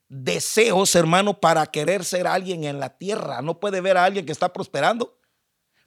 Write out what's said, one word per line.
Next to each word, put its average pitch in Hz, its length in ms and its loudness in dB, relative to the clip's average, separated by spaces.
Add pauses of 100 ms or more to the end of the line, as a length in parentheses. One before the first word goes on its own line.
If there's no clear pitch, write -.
deseos, 180 880 0
hermano, 180 440 2
para 160 280 2
querer 170 360 -2
ser 180 240 -2
alguien 175 360 -4
en 143 160 -6
la 135 180 -10
tierra. 151 440 -6
No 160 180 -6
puede 190 220 -4
ver 185 160 4
a 180 80 6
alguien 196 200 0
que 143 60 -8
está 180 200 -2
prosperando 196 680 -2 (680)